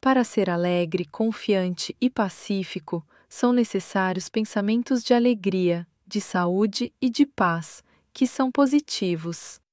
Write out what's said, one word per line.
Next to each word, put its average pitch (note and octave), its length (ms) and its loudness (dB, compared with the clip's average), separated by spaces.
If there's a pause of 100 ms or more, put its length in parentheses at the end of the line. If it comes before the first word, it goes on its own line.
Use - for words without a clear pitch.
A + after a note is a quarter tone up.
Para C4 220 4
ser G3+ 260 0
alegre, F3 560 0
confiante F#3+ 960 -2
e B3 80 2
pacífico, F#3+ 960 -4 (240)
são - 240 0
necessários F#3+ 760 0
pensamentos A3 760 0
de - 100 2
alegria, F#3 760 2 (200)
de G#3+ 140 -4
saúde G3 840 0
e C4 80 2
de C#4 160 2
paz, E3+ 560 -2 (300)
que - 140 0
são C4 240 0
positivos. F#3+ 1080 0 (120)